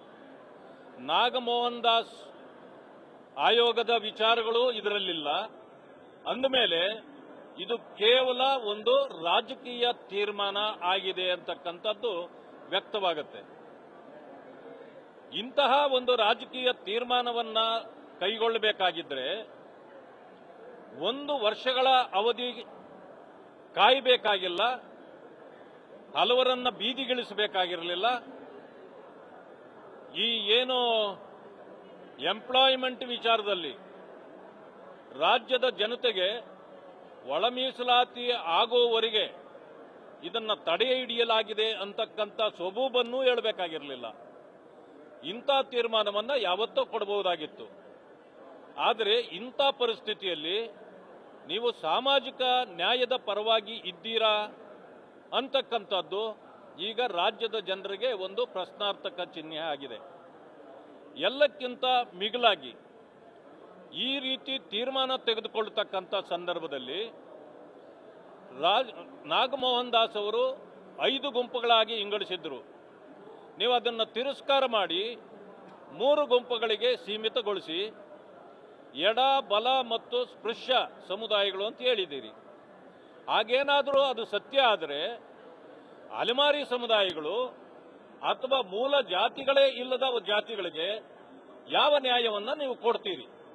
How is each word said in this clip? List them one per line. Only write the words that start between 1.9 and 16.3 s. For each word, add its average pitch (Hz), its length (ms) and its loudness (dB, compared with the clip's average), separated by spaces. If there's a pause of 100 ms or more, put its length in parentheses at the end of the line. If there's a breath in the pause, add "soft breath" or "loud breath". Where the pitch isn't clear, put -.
ಆಯೋಗದ 226 520 4
ವಿಚಾರಗಳು 226 840 2
ಇದರಲ್ಲಿಲ್ಲ. 196 580 -2 (960)
ಅಂದಮೇಲೆ 220 560 2 (760)
ಇದು 214 180 -4
ಕೇವಲ 247 640 4 (220)
ಒಂದು 214 640 2
ರಾಜಕೀಯ 240 680 0
ತೀರ್ಮಾನ 202 640 -2 (240)
ಆಗಿದೆ 185 500 0
ಅಂತಕ್ಕಂಥದ್ದು 175 1000 -4 (380)
ವ್ಯಕ್ತವಾಗುತ್ತೆ. 175 880 -2 (1700)
ಇಂತಹ 269 600 2
ಒಂದು 247 220 2
ರಾಜಕೀಯ 240 580 2